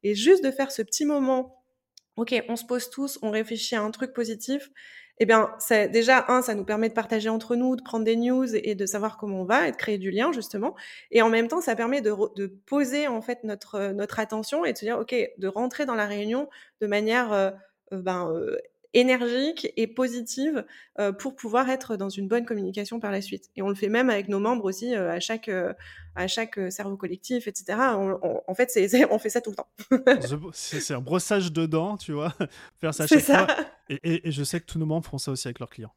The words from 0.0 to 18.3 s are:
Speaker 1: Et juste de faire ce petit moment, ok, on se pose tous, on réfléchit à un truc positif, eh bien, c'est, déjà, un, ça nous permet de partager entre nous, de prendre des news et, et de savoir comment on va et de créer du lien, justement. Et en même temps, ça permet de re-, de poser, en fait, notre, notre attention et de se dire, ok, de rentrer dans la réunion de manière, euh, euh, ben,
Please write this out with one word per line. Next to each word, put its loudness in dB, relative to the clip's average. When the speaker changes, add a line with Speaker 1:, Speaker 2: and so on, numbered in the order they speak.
Speaker 1:
Et 2
juste 6
de 4
faire -2
ce -6
petit -2
moment, 0
ok, -2
on -2
se -10
pose -4
tous, -6
on -2
réfléchit -4
à 0
un -2
truc -6
positif, -4
eh 8
bien, 6
c'est, 4
déjà, 6
un, 6
ça -2
nous -4
permet 0
de -16
partager 0
entre 0
nous, 2
de -8
prendre -4
des 4
news 2
et, 2
et 0
de -2
savoir -2
comment -6
on -2
va 4
et -2
de -8
créer -2
du -4
lien, 0
justement. -4
Et 6
en 6
même 2
temps, -2
ça 0
permet 0
de 2
re-, -2
de -4
poser, -2
en -4
fait, -6
notre, -6
notre -4
attention -2
et 0
de -8
se -10
dire, -2
ok, -4
de -2
rentrer -2
dans -2
la 0
réunion -2
de -2
manière, 2
euh, 2
euh, -6
ben, -2